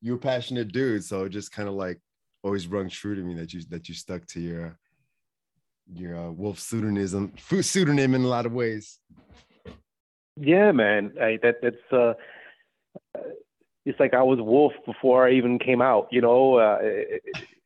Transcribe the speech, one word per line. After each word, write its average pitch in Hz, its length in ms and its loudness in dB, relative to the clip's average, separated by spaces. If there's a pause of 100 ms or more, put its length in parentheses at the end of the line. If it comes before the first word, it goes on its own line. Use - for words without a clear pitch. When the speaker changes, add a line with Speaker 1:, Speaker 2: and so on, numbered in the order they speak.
Speaker 1:
you're 120 140 -6
a 120 40 -10
passionate 123 520 -4
dude, 120 320 -2
so 95 220 -6
it 98 40 -8
just 101 240 -12
kinda, 104 180 -8
like, 92 280 -8 (420)
always 98 260 -4
rung 95 200 -4
true 101 280 -8
to 98 60 -8
me 90 120 -8
that 82 200 -12
you, 87 140 -12
that 82 220 -14
you 85 60 -14
stuck 87 320 -12
to - 120 -14
your, 85 400 -10 (1120)
your, 85 240 -12
uh, 85 140 -10
Wolf 92 280 -8
pseudonym, 101 800 -4
fu-, 185 240 -2
pseudonym 143 520 2
in 127 120 2
a - 20 0
lot 120 180 0
of 117 60 -4
ways. 113 480 -6 (1400)
Speaker 2:
Yeah, 175 380 4
man. 104 480 2
I, 113 200 0
that, 120 200 2
that's, 120 320 -4
uh, 120 200 4 (1700)
it's 139 120 -6
like 131 160 2
I 127 80 4
was 131 200 4
Wolf 127 320 4 (120)
before 127 400 4
I 127 60 6
even 123 260 2
came 123 240 0
out, 123 300 2
you 120 80 2
know? 123 380 6
Uh, 107 240 4
it, 107 420 -4
it, - 140 -12 (280)